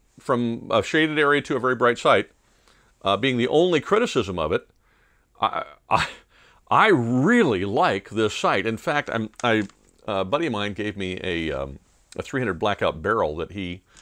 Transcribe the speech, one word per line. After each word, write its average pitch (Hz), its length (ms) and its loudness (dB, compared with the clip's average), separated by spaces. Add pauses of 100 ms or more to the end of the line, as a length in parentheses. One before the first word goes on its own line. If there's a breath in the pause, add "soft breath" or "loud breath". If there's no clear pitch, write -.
(200)
from 120 500 -2
a 113 120 2
shaded 156 360 0
area 143 220 4
to 139 160 -4
a 123 40 -2
very 127 140 0
bright 120 220 2
sight, 117 340 2 (680 soft breath)
uh, 98 160 2
being 123 220 0
the 117 100 2
only 165 320 2
criticism 120 580 0
of 80 140 0
it, - 160 -2 (720)
I, 82 240 -2 (240)
I, - 180 0 (640 loud breath)
I 165 180 4
really 131 760 4
like 120 460 0
this 107 240 0
sight. 110 320 0
In 113 100 -2
fact, 147 340 -4
I'm, 110 200 -4 (120)
I, 110 200 2 (420)
a 95 200 -2
buddy 147 220 -2
of 135 60 -2
mine 104 200 -4
gave 104 240 -6
me 92 260 -6
a, 85 300 -4
um, 67 260 -8 (380)
a - 60 -8
three - 180 -6
hundred 98 180 -2
blackout 92 440 -2
barrel 92 340 0
that 80 160 -8
he, 92 300 -8 (200 soft breath)